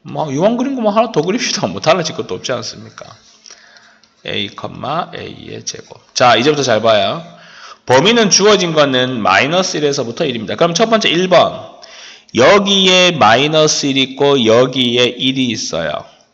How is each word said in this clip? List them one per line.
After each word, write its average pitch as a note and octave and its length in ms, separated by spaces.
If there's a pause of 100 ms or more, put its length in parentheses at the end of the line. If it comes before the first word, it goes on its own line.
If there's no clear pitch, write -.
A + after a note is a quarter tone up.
뭐 D3 300
이왕 G3 260
그린 C4+ 180
거 B3 60
뭐 G#3 100
하나 A3+ 200
더 D3+ 100
그립시다. F#3 460
뭐 F#2+ 140
달라질 E3+ 340
것도 - 200
없지 - 160
않습니까? A2 540 (1200)
A, G2+ 240 (640)
A의 - 520
제곱. - 500
자, B2 200
이제부터 C#3+ 280
잘 A2+ 180
봐요. A2 420 (640)
범위는 G3 460
주어진 F#3 420
거는 B2+ 480
마이너스 C#3 560
일에서부터 C#3+ 480
일입니다. A#2 300
그럼 E3+ 180
첫 A3+ 160
번째 A3 200
일 F3+ 200
번. B2 460 (580)
여기에 F#3 800
마이너스 D3 760
일 C3+ 120
있고 C3+ 480
여기에 B2 580
일이 C3 420
있어요. E2 460 (420)